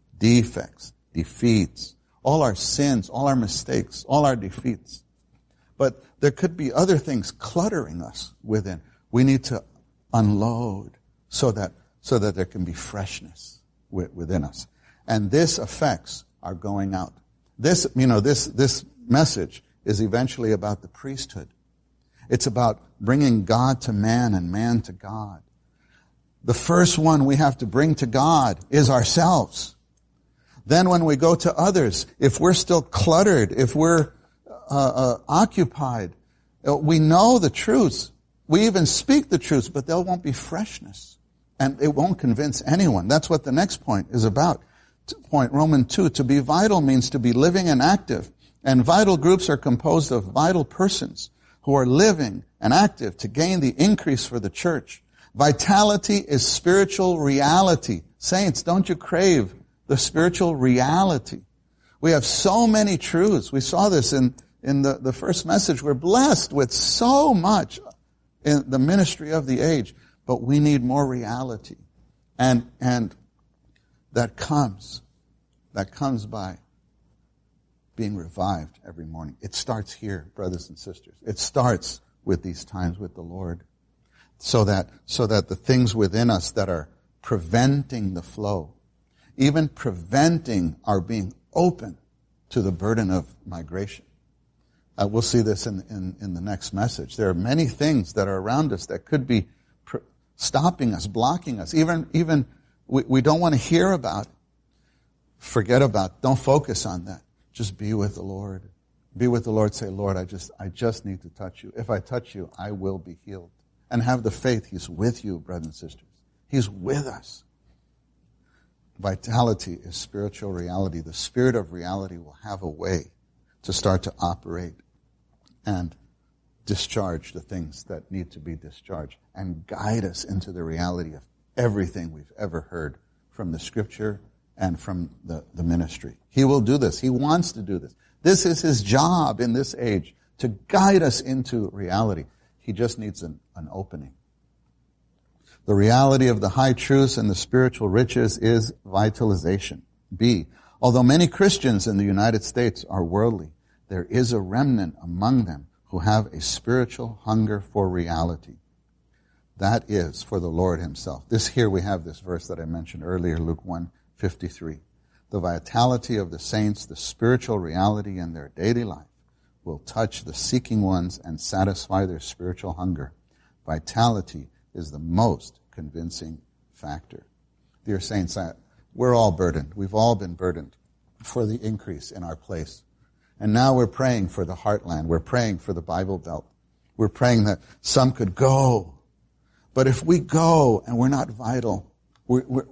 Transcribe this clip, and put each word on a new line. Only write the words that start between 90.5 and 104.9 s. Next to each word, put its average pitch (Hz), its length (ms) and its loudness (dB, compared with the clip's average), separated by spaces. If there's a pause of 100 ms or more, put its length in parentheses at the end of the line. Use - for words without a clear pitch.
our 101 160 0
being 98 320 -6 (220)
open 170 460 0 (500)
to 113 140 -2
the 95 80 0
burden 101 400 -2
of 90 160 -2 (180)
migration. 87 580 -12 (960)
Uh, 101 80 0
we'll 110 140 0
see 117 200 2
this 107 260 -2
in, 95 240 -8
in, 92 300 -10
in 98 120 -8
the 87 80 -8
next 101 320 -8
message. 98 440 -4
There 104 120 2
are 90 60 0
many 131 320 0
things 139 460 -2
that 98 140 0
are 98 100 -4
around 120 360 -2
us 92 140 -8
that - 180 -10
could 135 220 -2
be 113 200 2 (380)
pr-, - 120 -12 (400)
stopping 139 580 0
us, 82 100 -8
blocking 120 540 -2
us. 90 160 -10
Even, 160 380 0
even 156 340 2 (400)
we, 131 200 2
we 131 140 4
don't 156 200 4
want 170 120 2
to 131 80 0
hear 180 300 2
about, 110 340 -4 (1120)